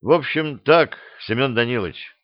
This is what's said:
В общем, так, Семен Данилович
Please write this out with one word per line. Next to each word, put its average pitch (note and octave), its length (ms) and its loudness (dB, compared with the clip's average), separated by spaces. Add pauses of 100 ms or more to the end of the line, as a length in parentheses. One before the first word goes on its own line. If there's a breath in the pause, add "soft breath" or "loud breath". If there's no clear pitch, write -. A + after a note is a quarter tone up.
В A2+ 100 0
общем, D3+ 460 0
так, D#3+ 400 2 (220)
Семен B2 340 -2
Данилович A#2 580 -4 (120)